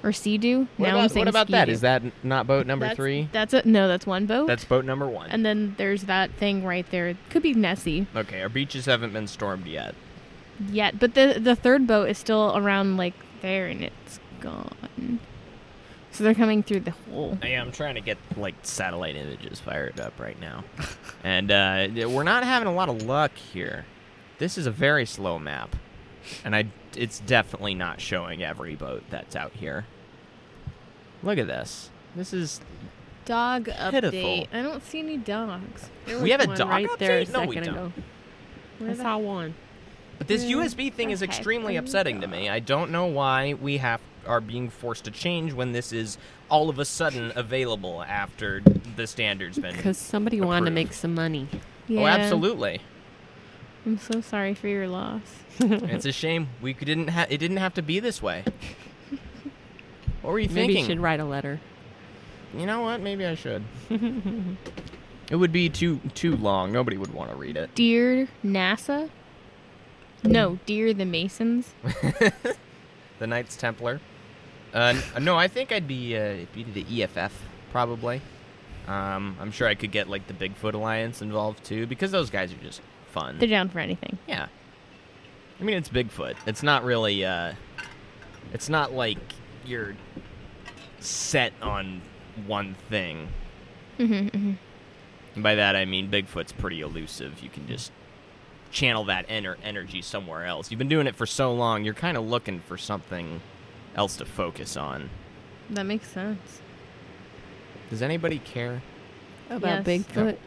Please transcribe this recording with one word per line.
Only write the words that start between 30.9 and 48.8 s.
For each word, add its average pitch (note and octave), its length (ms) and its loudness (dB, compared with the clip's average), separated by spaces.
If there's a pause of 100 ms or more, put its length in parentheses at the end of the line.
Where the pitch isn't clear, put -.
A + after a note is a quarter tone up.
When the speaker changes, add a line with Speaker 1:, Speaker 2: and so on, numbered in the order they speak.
Speaker 2:
Look G3 140 2
at A2 100 0
this. - 420 -8 (240)
This F3+ 180 -8
is F3 280 -4 (640)
Speaker 1:
Dog A#3+ 400 0
Speaker 2:
pitiful. G#3 560 0
Speaker 1:
update. F3+ 320 0
I A#3 100 -4
don't D4 220 -6
see D#4 160 -8
any D#4 160 -6
dogs. G#3+ 760 -6 (160)
Speaker 3:
There A3+ 120 -6
Speaker 2:
We B3+ 40 0
Speaker 3:
was G3 80 4
Speaker 2:
have C4+ 120 6
a A#3 40 6
Speaker 3:
one - 100 0
Speaker 2:
dog - 140 2
Speaker 3:
right G3 300 2
there F#3+ 180 4
a D#3+ 80 2
Speaker 2:
update? - 60 -8
No, B3+ 140 2
we F3 100 -2
Speaker 3:
second E3 180 -4
Speaker 2:
don't. F3+ 120 -6
Speaker 3:
ago. F3 60 -8 (840)
Speaker 1:
Where A3 120 -4
Speaker 3:
I A#3 40 -2
Speaker 1:
the A#3+ 80 -6
Speaker 3:
saw A3+ 160 0
one. F#3 360 -4 (640)
Speaker 2:
But D3 100 -6
this A#3 140 4
Speaker 1:
Where A#3+ 80 -2
Speaker 2:
U C#4 120 4
S D#4+ 120 0
B C4+ 160 -2
thing A3+ 200 -2
is G3 100 -2
Speaker 1:
the F#3+ 60 0
heck F#3+ 100 -2
Speaker 2:
extremely A3 360 0
Speaker 1:
are - 20 -2
you E3+ 60 0
Speaker 2:
upsetting C#3 400 0
to F2+ 80 -4
me. F2 100 -6
Speaker 1:
going? G2+ 120 -2
Speaker 2:
I A2 100 2
don't C#3 320 0
know F3 140 2
why C#3 480 2
we C#3 240 -2
have, A#2+ 220 0 (260)
are A#2 140 4
being A#2 300 -4
forced A#2 360 -8
to A2 40 -6
change D#3+ 420 -2
when B2 200 -2
this A#2+ 200 -2
is A2+ 240 -4 (320)
all D#3 220 6
of C3 80 -4
a C#3+ 60 0
sudden C3+ 520 -2
available A2+ 680 -2
after G2+ 600 -4 (340)